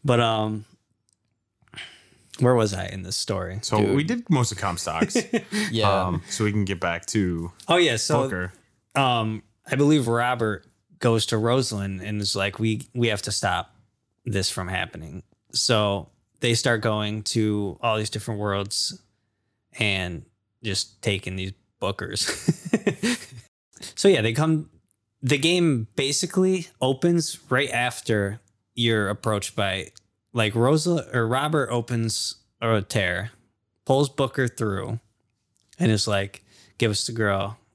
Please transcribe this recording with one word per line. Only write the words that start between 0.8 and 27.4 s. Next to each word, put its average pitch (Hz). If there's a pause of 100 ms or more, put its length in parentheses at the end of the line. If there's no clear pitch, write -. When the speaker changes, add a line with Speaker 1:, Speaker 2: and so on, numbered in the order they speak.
Speaker 1:
where 127
was 107
I 92
in 95
this 92
story? 92
Speaker 2:
So 107
Speaker 3:
Dude. 104
Speaker 2:
we 143
did 240
most 131
of 95
Comstock's. 90 (260)
Speaker 1:
<laughs> -
Speaker 3:
Yeah. 107
Speaker 2:
Um, 90
so -
we 104
can 104
get 95
back 85
to 87 (160)
Speaker 1:
Oh, 165
yeah. 147
So, 143
Speaker 2:
Booker. 92 (420)
Speaker 1:
um, 117 (260)
I 139
believe 143
Robert 117 (340)
goes 113
to 113
Rosalind 107
and 104
is 101
like, 98
"We, 113 (100)
we 120
have 104
to 101
stop 90 (480)
this 98
from 92
happening." 87 (280)
So 104 (300)
they 120
start 113
going 107
to 104
all 110
these 107
different 107
worlds 101 (800)
and 92 (400)
just -
taking 98
these 95 (280)
bookers. - (420)
<laughs> 233 (800)
So, -
yeah, 165
they 113
come, 156 (520)
the 135
game 156
basically 180 (140)
opens 156 (100)